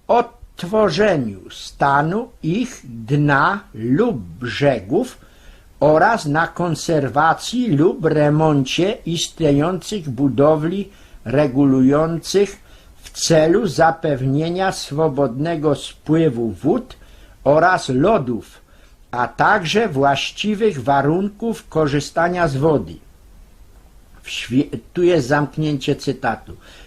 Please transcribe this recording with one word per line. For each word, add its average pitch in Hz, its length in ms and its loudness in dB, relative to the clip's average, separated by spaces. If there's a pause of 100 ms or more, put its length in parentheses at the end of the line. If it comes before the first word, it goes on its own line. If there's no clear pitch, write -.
odtworzeniu 190 1300 0 (120)
stanu 156 760 0 (140)
ich 190 400 -4
dna 143 760 0 (140)
lub 147 440 0
brzegów 113 1000 -2 (640)
oraz 160 460 4
na 156 220 0
konserwacji 160 1200 -2
lub 170 380 2
remoncie 151 1000 2
istniejących 165 1040 -2
budowli 151 840 0 (340)
regulujących 143 1300 2 (460)
w - 60 -20
celu 165 580 2
zapewnienia 160 1040 0
swobodnego 147 1040 -2
spływu 139 720 -2
wód 151 460 -4 (480)
oraz 160 460 2
lodów, 135 720 -2 (500)
a 120 160 -2
także 190 600 0
właściwych 147 960 -2
warunków 180 840 -2
korzystania 165 800 0
z 135 80 -4
wody". 131 400 0 (1300)
W - 80 -18
świe-, 139 480 -2 (160)
tu 175 100 0
jest 170 240 2
zamknięcie 147 680 -2
cytatu. 123 580 -6 (340)